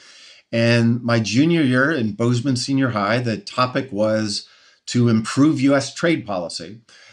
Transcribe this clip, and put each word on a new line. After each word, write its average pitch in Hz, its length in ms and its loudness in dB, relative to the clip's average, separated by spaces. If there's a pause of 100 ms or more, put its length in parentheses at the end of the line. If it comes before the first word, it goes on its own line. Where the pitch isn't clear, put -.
(500)
And 117 520 2
my 117 180 0
junior 147 400 2
year 131 320 2
in 113 200 -2
Bozeman 120 440 0
Senior 135 340 0
High, 107 280 0
the 117 180 -2
topic - 560 -4
was 107 560 -2 (380)
to 120 240 2
improve 131 500 2
U 139 140 2
S 135 180 -2
trade 170 320 -2
policy. 90 560 -10 (320)